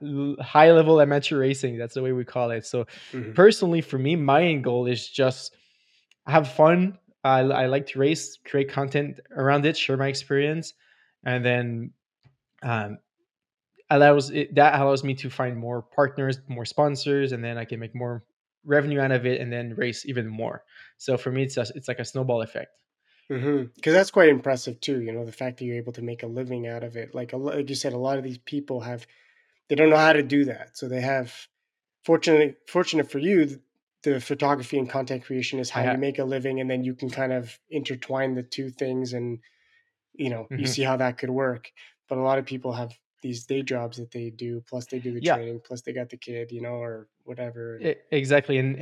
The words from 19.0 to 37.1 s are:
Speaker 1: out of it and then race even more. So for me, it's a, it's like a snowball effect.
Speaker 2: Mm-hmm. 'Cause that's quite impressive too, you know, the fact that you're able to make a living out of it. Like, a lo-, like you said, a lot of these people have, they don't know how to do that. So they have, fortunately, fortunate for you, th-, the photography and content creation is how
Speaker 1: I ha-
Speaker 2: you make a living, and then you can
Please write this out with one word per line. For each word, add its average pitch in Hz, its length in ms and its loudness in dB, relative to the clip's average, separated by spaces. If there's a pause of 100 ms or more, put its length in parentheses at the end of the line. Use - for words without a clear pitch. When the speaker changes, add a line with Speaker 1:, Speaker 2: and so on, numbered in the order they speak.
Speaker 1:
out 135 120 2
of 123 140 2
it 123 140 0
and 120 120 -6
then 120 220 -8
race 120 320 -4
even 123 200 -4
more. 110 380 -8 (320)
So 131 200 -2
for 127 140 -4
me, 131 120 -2
it's 135 140 -4
a, 120 180 -2
it's - 140 -12
like 120 100 -6
a 120 60 -6
snowball 127 380 -2
effect. - 280 -10 (600)
Speaker 2:
Mm-hmm. 135 340 0 (180)
'Cause 156 100 2
that's 190 180 6
quite 175 180 8
impressive 127 520 0
too, 135 200 -2
you 113 120 -6
know, 117 120 -8
the 113 80 -14
fact 127 260 -8
that 131 60 -10
you're 120 120 -6
able 117 160 -10
to 120 100 -12
make 117 200 -10
a 123 40 -10
living 123 400 -8
out 117 180 -10
of 117 120 -12
it. - 180 -12
Like, 123 180 -10
a 131 40 -8
lo-, 143 200 -6
like 143 120 -4
you 139 60 -6
said, 135 180 -6
a 120 60 -6
lot 135 200 -2
of 131 60 -8
these 127 140 -10
people 143 420 -8
have, 120 260 -12 (640)
they 147 60 0
don't 156 160 8
know 156 60 8
how 156 160 8
to 147 100 6
do 139 240 2
that. - 300 -12
So 131 120 -10
they 127 120 -6
have, 127 340 -4 (720)
fortunately, 156 520 4 (100)
fortunate 165 440 0
for 139 80 -6
you, 165 280 4
th-, 139 120 -10 (460)
the 147 160 0
photography 143 580 -2
and 127 100 -2
content 131 360 -6
creation 127 360 -6
is 123 100 -6
how 123 120 -2
Speaker 1:
I - 40 0
ha- 127 60 0
Speaker 2:
you 131 60 -2
make 139 200 -2
a 139 60 -2
living, 131 360 -4
and 127 100 -4
then 127 120 -2
you 127 120 -4
can 127 160 -8